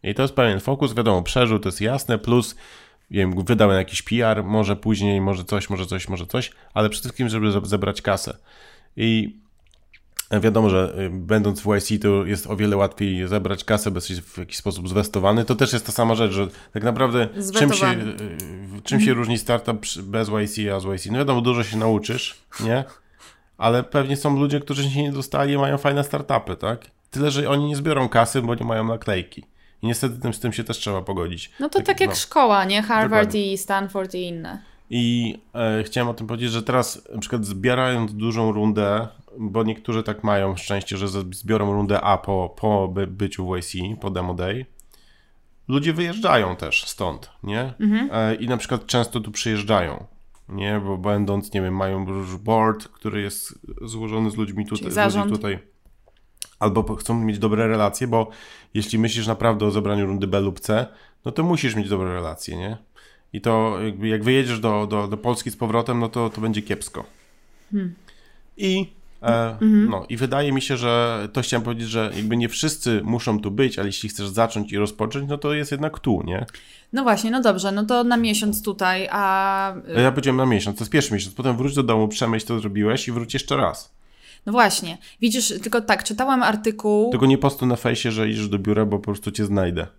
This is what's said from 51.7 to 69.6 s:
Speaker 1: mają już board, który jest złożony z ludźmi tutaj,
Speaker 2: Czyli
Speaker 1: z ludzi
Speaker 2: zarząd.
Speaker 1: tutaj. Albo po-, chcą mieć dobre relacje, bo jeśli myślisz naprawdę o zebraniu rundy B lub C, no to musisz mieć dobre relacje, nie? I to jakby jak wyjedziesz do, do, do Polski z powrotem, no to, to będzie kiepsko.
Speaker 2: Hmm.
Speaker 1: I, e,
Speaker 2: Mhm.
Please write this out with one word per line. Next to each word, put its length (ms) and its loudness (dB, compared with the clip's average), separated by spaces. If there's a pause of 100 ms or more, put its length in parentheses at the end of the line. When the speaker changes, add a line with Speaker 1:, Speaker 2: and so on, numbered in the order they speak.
Speaker 1:
mają 320 -2
już 280 -6
board, 520 2
który 340 -6
jest 320 -8 (280)
złożony 480 -2
z 60 -8
ludźmi 280 -2
tutaj, 140 -4
Speaker 2:
Czyli 140 -6
Speaker 1:
z 40 -4
ludzi 140 4
Speaker 2:
zarząd. 220 0
Speaker 1:
tutaj. 260 -2 (1000)
Albo 260 2
po-, 120 -4
chcą 240 -2
mieć 180 0
dobre 300 2
relacje, 380 2
bo 220 2 (460)
jeśli 240 0
myślisz 280 0
naprawdę 400 2
o 40 4
zebraniu 360 0
rundy 200 -2
B 140 2
lub 200 -2
C, 260 0 (380)
no 80 -4
to 100 -2
musisz 320 0
mieć 140 -2
dobre 260 -2
relacje, 420 -8
nie? 200 -8 (560)
I 80 -8
to 440 2
jakby 240 -4
jak 160 0
wyjedziesz 360 2
do, 260 2
do, 220 -2
do 80 -2
Polski 340 -2
z 60 -12
powrotem, 440 0
no 80 0
to, 220 -2
to 100 -10
będzie 220 0
kiepsko. 420 -8 (680)
Speaker 2:
Hmm. 220 -4 (640)
Speaker 1:
I, 360 0 (300)
e, 280 2
Speaker 2:
Mhm. 400 6